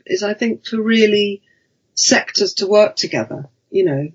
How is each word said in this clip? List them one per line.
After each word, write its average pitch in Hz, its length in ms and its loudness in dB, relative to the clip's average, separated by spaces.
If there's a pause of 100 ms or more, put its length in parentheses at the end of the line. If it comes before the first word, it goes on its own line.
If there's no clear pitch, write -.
is, 185 160 -4
I 208 140 -2
think, 226 320 -4
for 226 120 -4
really 208 640 2 (580)
sectors - 560 0
to 196 120 -4
work 208 280 4
together. 143 540 -6 (200)
You 185 160 2
know, 147 300 0